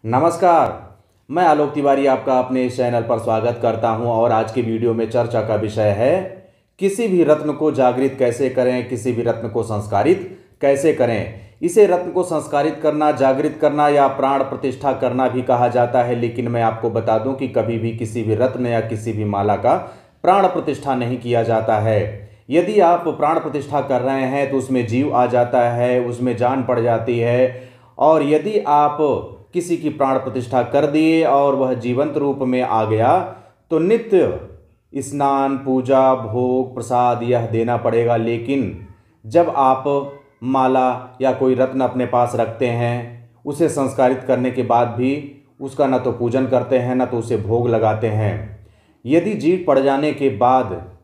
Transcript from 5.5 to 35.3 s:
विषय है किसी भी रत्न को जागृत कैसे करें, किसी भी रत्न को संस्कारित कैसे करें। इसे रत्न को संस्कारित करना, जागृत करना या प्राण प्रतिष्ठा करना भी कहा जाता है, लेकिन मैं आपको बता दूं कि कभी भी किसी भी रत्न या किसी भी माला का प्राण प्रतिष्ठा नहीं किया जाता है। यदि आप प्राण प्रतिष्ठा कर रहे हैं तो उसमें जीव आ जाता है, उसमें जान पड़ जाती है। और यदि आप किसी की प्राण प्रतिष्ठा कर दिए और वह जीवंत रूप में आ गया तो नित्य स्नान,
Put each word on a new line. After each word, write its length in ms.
विषय 360
है 280
किसी 280
भी 160
रत्न 300
को 180
जागृत 480
कैसे 300
करें, 400
किसी 220
भी 100
रत्न 280
को 140
संस्कारित 760
कैसे 320
करें। 480
इसे 260
रत्न 240
को 120
संस्कारित 600
करना, 300
जागृत 480
करना 280
या 200
प्राण 340
प्रतिष्ठा 500
करना 340
भी 140
कहा 280
जाता 340
है, 120
लेकिन 320
मैं 160
आपको 280
बता 280
दूं 140
कि 160
कभी 300
भी 180
किसी 260
भी 120
रत्न 320
या 140
किसी 320
भी 120
माला 320
का 180
प्राण 240
प्रतिष्ठा 480
नहीं 220
किया 260
जाता 360
है। 500
यदि 320
आप 280
प्राण 300
प्रतिष्ठा 440
कर 180
रहे 240
हैं 260
तो 60
उसमें 300
जीव 280
आ 120
जाता 420
है, 320
उसमें 360
जान 260
पड़ 160
जाती 400
है। 500
और 280
यदि 340
आप 380
किसी 240
की 120
प्राण 280
प्रतिष्ठा 460
कर 240
दिए 380
और 300
वह 200
जीवंत 420
रूप 220
में 220
आ 240
गया 340
तो 80
नित्य 600
स्नान, 640